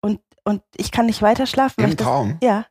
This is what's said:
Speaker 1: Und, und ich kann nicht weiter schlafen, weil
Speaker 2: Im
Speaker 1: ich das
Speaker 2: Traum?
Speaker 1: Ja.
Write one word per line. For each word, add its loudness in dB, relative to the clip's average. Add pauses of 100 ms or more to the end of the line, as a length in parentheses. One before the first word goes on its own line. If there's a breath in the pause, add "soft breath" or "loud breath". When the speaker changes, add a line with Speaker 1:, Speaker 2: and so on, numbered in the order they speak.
Speaker 1:
Und, -4 (240)
und -2 (140)
ich -8
kann 2
nicht 0
weiter 2
schlafen, 0
weil 2
Speaker 2:
Im 2
Speaker 1:
ich -4
das -2
Speaker 2:
Traum? 0
Speaker 1:
Ja. 2